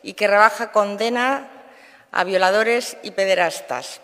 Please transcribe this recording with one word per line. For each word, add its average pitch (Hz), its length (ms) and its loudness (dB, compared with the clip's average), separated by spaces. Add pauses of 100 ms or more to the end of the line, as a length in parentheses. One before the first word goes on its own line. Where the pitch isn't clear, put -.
y 190 120 -12
que 208 120 0
rebaja 214 460 4
condena 233 760 -2 (600)
a - 140 -2
violadores 202 760 0
y 214 100 -12
pederastas. 175 920 -2